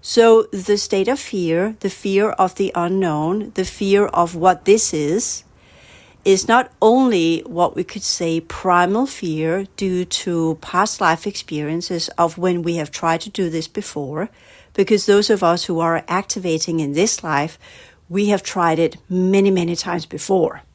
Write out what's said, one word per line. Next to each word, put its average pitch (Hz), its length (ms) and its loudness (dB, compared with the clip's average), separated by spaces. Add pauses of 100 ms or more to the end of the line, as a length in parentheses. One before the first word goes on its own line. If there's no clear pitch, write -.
So 226 500 6
the 202 260 0
state 196 300 -2
of 269 100 0
fear, 185 640 -2
the 196 100 -4
fear 196 420 0
of 185 240 0
the 196 200 -2
unknown, 175 760 -2
the 190 120 -4
fear 202 440 2
of 175 280 0
what 175 300 2
this 214 280 4
is, 156 520 -2 (800)
is 196 240 2
not 247 200 4 (120)
only 214 640 4
what 170 280 0
we 185 120 -4
could - 180 -12
say 165 380 -2
primal 185 640 0
fear 165 600 -4 (120)
due 185 260 -2
to 165 560 -2
past - 400 -2
life 170 260 2
experiences 165 920 -6
of 165 200 0
when 175 260 -2
we 170 120 -2
have 156 160 -6
tried 165 300 -2
to 214 80 -12
do 185 200 -4
this 160 200 -6
before, 156 600 -8 (440)
because 202 320 2
those 208 240 4
of 202 120 2
us 175 220 2
who 165 160 -2
are 165 300 0
activating 175 720 -2
in 143 100 -4
this 185 320 0
life, 151 340 -2 (520)
we 202 180 0
have 196 160 2
tried 170 360 0
it 160 160 0 (140)
many, 190 420 2
many 175 240 0
times 175 300 -6
before. 175 560 0 (140)